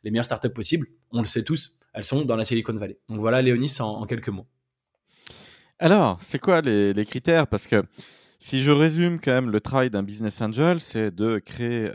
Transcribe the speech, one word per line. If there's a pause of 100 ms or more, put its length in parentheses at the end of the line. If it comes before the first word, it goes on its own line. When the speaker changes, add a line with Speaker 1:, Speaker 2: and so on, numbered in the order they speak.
Speaker 1:
les
meilleures
startups
possibles, (240)
on
le
sait
tous, (140)
elles
sont
dans
la
Silicon
Valley.
Donc
voilà,
Léonis,
en,
en
quelques
mots. (1300)
Speaker 2:
Alors,
c'est
quoi
les,
les
critères ?
Parce
que (580)
si
je
résume
quand
même
le
travail
d'un
business
angel,
c'est
de
créer,